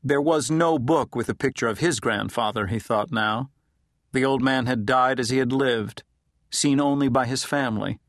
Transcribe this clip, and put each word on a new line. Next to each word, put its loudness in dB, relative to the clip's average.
There 2
was 2
no 2
book 0
with -4
a -2
picture -2
of -2
his 0
grandfather, -2
he -4
thought -2
now. -2
The 0
old 2
man 0
had -2
died 4
as -2
he 0
had 0
lived, -2
seen 2
only 2
by 2
his -4
family. -2